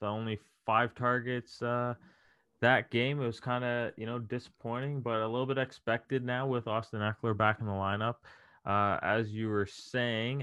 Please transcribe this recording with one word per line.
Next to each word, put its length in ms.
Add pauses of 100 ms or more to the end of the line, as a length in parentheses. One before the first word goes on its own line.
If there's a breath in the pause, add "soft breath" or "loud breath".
only 380 (260)
five 300
targets, 640
uh, 340 (640 soft breath)
that 280
game, 320
it 40
was 140
kinda, 580
you 100
know, 100
disappointing, 840
but 180
a 80
little 180
bit 140
expected 640
now 240
with 200
Austin 340
Eckler 360
back 220
in 80
the 40
lineup. 440 (500 soft breath)
Uh, 380
as 280
you 180
were 180
saying, 760